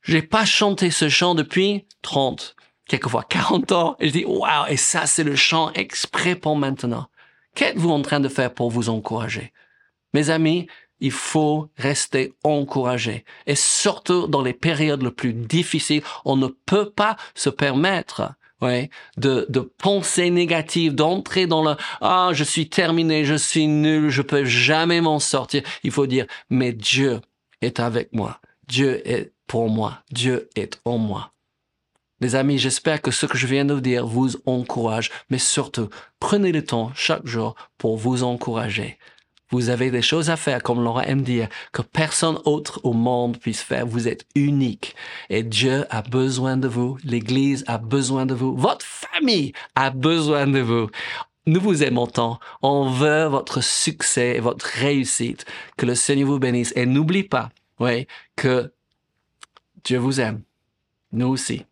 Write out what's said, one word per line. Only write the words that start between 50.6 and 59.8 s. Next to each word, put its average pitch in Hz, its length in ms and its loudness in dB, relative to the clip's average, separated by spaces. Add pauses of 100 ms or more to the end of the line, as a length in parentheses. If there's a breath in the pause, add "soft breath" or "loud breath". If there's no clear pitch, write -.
vous. 117 280 0 (580 loud breath)
Nous 165 140 4
vous 180 220 4
aimons 123 240 2
tant. 117 320 -2 (240 loud breath)
On 139 280 2
veut 151 340 4
votre 135 380 -2
succès - 720 0
et - 40 0
votre 120 260 -2
réussite. 131 800 -2 (320 loud breath)
Que 127 100 0
le 123 80 2
Seigneur 139 340 2
vous 143 100 2
bénisse. 123 380 0
Et 123 100 2
n'oublie 156 380 2
pas, 120 260 -2 (300)
oui, 120 260 0 (300 loud breath)
que 127 360 0 (1120)